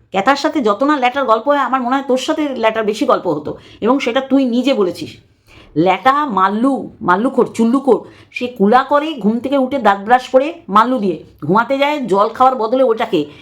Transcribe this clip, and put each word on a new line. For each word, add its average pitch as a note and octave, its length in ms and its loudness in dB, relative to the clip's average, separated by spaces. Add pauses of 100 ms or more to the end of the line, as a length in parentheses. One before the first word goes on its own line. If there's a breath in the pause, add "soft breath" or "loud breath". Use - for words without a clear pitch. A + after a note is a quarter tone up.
(100)
ক্যাথার B3 260 0
সাথে D4+ 240 -2
যত G#3 220 0
না D4 140 2
ল্যাটার B3+ 280 -2
গল্প A3+ 240 0
হয়, C#4+ 100 2
আমার B3+ 240 -2
মনে B3 140 -2
হয় C4+ 120 -4
তোর B3+ 100 2
সাথে D4+ 300 -4
ল্যাটার A3+ 360 -2
বেশি G#3+ 200 -2
গল্প G#3+ 220 0
হতো, D3+ 300 -4 (240 loud breath)
এবং B3 180 2
সেটা C4 220 -2
তুই C4+ 240 2
নিজে B3 300 0
বলেছিস। F3 420 -4 (600 soft breath)
ল্যাটা F#3+ 480 2
মাল্লু, G#3 640 0 (100)
মাল্লুখোর, G3+ 540 0
চুল্লুখোর, A#3 540 0 (220 loud breath)
সে - 160 -8
কুলা A#3+ 360 2
করে, D4 320 0
ঘুম A3 240 -2
থেকে C4+ 200 -2
উঠে C4 200 -2
দাঁত G3+ 200 2
ব্রাশ A#3+ 300 0
করে C#4 240 2 (160)
মাল্লু A#3 300 4
দিয়ে, F3+ 260 -4 (200)
ঘুমাতে A3+ 340 0
যায় C#4+ 220 0
জল G3+ 280 0
খাওয়ার B3+ 280 2
বদলে A3+ 260 0
ওটাকে, A3+ 420 0 (180 loud breath)